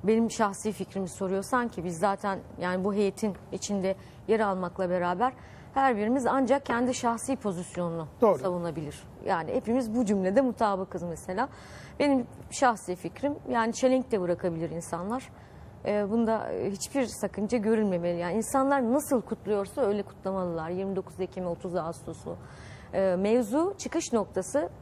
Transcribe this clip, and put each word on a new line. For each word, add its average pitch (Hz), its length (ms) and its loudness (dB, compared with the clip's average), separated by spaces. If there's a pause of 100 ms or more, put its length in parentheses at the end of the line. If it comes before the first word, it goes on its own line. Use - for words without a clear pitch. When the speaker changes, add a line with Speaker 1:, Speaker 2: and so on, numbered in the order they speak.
Speaker 1:
Benim 226 280 4
şahsi 208 400 0
fikrimi 190 380 -4
soruyorsan 196 580 0
ki 196 160 -6
biz 175 160 -4
zaten 196 400 0 (220)
yani 180 220 0
bu 202 100 2
heyetin 202 400 0 (180)
içinde 190 440 -2 (320)
yer 220 120 4
almakla 185 500 0
beraber 180 440 2 (400)
her 269 240 4
birimiz 233 280 2
ancak 269 400 4
kendi 240 280 2
şahsi 233 420 0
pozisyonunu 170 720 -4 (140)
Speaker 2:
Doğru. 196 180 8
Speaker 1:
savunabilir. 170 640 -4 (220)
Yani 160 280 0
hepimiz 233 420 0
bu 247 100 2
cümlede 196 360 4
mutabıkız 196 640 0
mesela. 185 460 -4 (500)
Benim 269 280 4 (240)
şahsi 214 440 2
fikrim 277 400 -4 (140)
yani 226 240 2
çelenk 254 380 2
de 202 100 2
bırakabilir 170 480 0
insanlar. 175 600 -6 (560)
Ee, 208 260 2
bunda, 226 400 2
e, 117 200 -2
hiçbir 240 340 -2
sakınca 208 520 -2
görülmemeli. 190 600 2
Yani 175 180 0
insanlar 269 560 4
nasıl 277 280 2
kutluyorsa 202 600 -2
öyle 202 220 2
kutlamalılar. 175 680 -4
Yirmi 190 260 -2
dokuz 185 240 -6
Ekim'i, 185 280 -4
otuz 175 280 -4
Ağustos'u. 165 600 -6 (580)
Ee, 190 260 4
mevzu, 240 580 4
çıkış - 360 -4
noktası 220 560 0 (120)